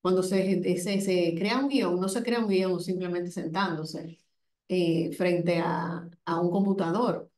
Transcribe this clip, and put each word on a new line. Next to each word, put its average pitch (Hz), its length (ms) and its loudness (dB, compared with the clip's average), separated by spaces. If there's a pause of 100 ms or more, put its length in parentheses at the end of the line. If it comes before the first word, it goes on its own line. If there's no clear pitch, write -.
Cuando 185 220 2
se, 185 540 2
se, 196 240 -2
se 175 360 2
crea 214 220 0
un 277 80 0
guión, 190 320 2
no 190 80 0
se 233 160 -2
crea 233 160 0
un 220 80 -2
guión 185 320 2
simplemente 175 520 -4
sentándose, 170 880 -4 (500)
eh, 165 440 2
frente 175 440 2
a, 170 500 -2 (180)
a 170 140 -2
un 175 120 2
computador. 196 880 0